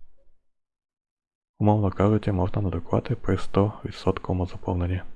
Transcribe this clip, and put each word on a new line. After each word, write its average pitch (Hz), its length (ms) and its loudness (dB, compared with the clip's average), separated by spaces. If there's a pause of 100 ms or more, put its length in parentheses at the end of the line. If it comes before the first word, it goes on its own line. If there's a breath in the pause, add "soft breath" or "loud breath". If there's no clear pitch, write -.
(1600)
умовно 104 320 4
кажучи, 104 400 2
можна 92 300 0
надрукувати 98 540 -2
при - 220 0
сто - 480 2
відсотковому - 600 -2
заповненні 90 560 -2 (140)